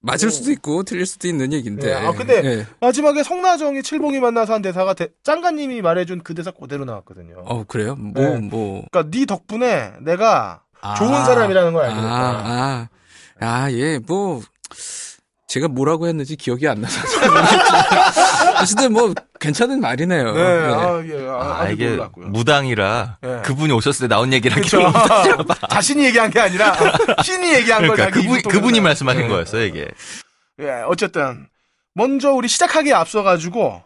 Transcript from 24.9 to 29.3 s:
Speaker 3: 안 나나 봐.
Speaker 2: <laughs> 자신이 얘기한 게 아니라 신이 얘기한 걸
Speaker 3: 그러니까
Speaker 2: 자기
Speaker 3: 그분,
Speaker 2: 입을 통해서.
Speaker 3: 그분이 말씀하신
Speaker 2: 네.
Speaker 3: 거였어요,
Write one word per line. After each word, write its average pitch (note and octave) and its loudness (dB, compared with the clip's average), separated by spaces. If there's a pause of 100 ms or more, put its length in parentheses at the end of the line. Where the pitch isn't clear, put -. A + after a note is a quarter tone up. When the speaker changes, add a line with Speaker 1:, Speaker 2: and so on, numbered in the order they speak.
Speaker 3:
안 - 6
나나 G#3+ 6
봐. E3+ 0
Speaker 2:
<laughs> - -8
자신이 C4+ 2
얘기한 A3+ 4
게 E3 2
아니라 G3 2 (480)
신이 F4+ 0
얘기한 A3+ 4
걸 G#3+ 2
Speaker 3:
그러니까 G#2 4
Speaker 2:
자기 F#2+ 0
Speaker 3:
그분, A3+ 2
Speaker 2:
입을 B3+ 2
통해서. G#3 2
Speaker 3:
그분이 A3+ 4
말씀하신 C#3 2
Speaker 2:
네. A#2 -2
Speaker 3:
거였어요, G#2 -2